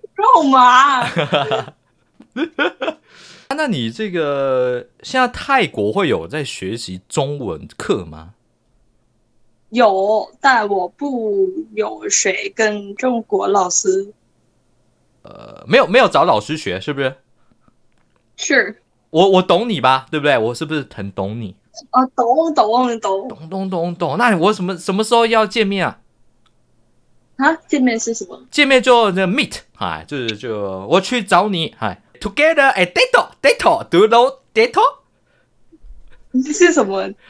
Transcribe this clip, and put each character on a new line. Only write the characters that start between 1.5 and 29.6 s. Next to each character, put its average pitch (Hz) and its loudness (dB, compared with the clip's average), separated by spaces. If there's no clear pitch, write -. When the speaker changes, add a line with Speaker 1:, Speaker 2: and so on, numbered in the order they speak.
Speaker 2:
啊， 269 -6
那 311 -2
你 123 -2
这 214 -8
个， 135 -2
现 254 -2
在 247 2
泰 240 -2
国 160 -2
会 185 -2
有 85 -2
在 139 -8
学 104 -8
习 92 -12
中 143 -4
文 87 -8
课 120 -4
吗？ 80 -18
Speaker 1:
有， 208 2
但 233 2
我 190 -2
不 214 -2
有 214 -6
谁 - -2
跟 208 -4
中 240 -2
国 196 -2
老 196 0
师。 190 -2
Speaker 2:
呃， - -20
没 214 4
有， 226 2
没 185 2
有 247 6
找 143 2
老 131 2
师 147 -6
学， 95 -6
是 147 -6
不 135 -6
是？ 135 -4
Speaker 1:
是。 220 -2
Speaker 2:
我， 175 4
我 185 6
懂 185 0
你 180 -2
吧， 127 2
对 156 -2
不 143 0
对？ 135 4
我 113 0
是 165 -8
不 156 -6
是 143 -6
很 101 -10
懂 104 -6
你？ 95 -12
Speaker 1:
哦， 254 2
懂， 294 0
懂， 233 0
懂。 196 -6
Speaker 2:
懂， 160 -16
懂， 190 -6
懂， 175 -4
懂。 151 -4
那 226 2
我 185 2
什 190 -6
么， 180 -4
什 180 -4
么 208 -2
时 226 0
候 233 4
要 220 2
见 220 -2
面 196 -2
啊？ - -8
Speaker 1:
啊？ 294 0
见 285 0
面 233 0
是 226 -6
什 208 -10
么？ - -20
Speaker 2:
见 294 2
面 262 4
就 233 4
那 185 0
meet， 196 -4